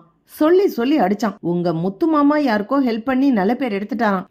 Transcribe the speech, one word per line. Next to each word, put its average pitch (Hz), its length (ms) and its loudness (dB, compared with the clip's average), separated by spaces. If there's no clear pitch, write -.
சொல்லி 359 440 2
சொல்லி 277 300 0
அடிச்சான். 202 420 0
"உங்க 170 340 -2
முத்து 190 320 -4
மாமா 302 320 2
யாருக்கோ 240 460 0
ஹெல்ப் 226 200 -4
பண்ணி 269 260 0
நல்ல 208 240 2
பேர் 247 180 -4
எடுத்துட்டாராம். 202 580 -2